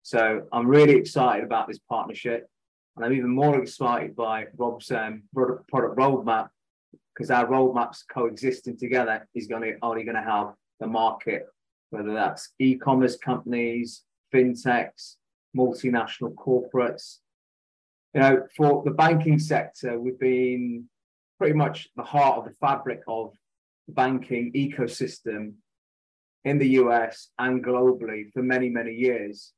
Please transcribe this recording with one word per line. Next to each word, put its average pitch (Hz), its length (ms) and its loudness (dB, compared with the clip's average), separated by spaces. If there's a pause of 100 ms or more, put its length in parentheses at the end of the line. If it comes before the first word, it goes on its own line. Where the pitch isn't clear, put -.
So 110 500 0
I'm 120 160 0
really 143 280 8
excited 120 480 2
about 110 240 -2
this 104 120 -12
partnership, 117 680 -6 (480)
and 113 100 -6
I'm 127 80 2
even 123 160 0
more 139 320 4
excited 117 540 -4
by 110 320 -4 (100)
Rob's, 120 340 -4
um, 110 320 -6 (100)
product, 127 340 -2
product 113 300 -2
roadmap, 131 520 0 (680)
'cause 120 160 -10
our 123 160 4
roadmaps 127 600 0
coexisting 120 720 -6
together 120 580 -2
is 107 120 -8
gonna, 113 340 -6
only 113 220 -4
gonna 113 200 -6
help 104 320 -4 (240)
the 110 80 -8
market, 110 600 -2 (420)
whether 107 240 -6
that's - 460 -4
e-commerce 131 580 2
companies, 120 840 -6 (300)
fintechs, 123 840 0 (400)
multinational 120 800 -2
corporates. 123 840 -2 (960)
You 139 80 2
know, 131 340 4
for 143 280 4
the 143 80 0
banking 160 480 4
sector, - 600 -4
we've 127 200 -6
been 127 680 0 (500)
pretty - 160 2
much - 420 0
the 123 80 -10
heart 139 340 2
of 110 80 -8
the 113 80 -16
fabric 135 540 -2
of 113 280 -6 (520)
the - 60 -20
banking 123 600 -2
ecosystem 117 1000 -4 (920)
in 143 120 2
the 135 120 4
U 123 240 6
S 113 360 -2 (100)
and 127 240 -2
globally 120 680 0
for 127 120 -6
many, 127 260 0
many 117 240 -4
years. 113 640 -4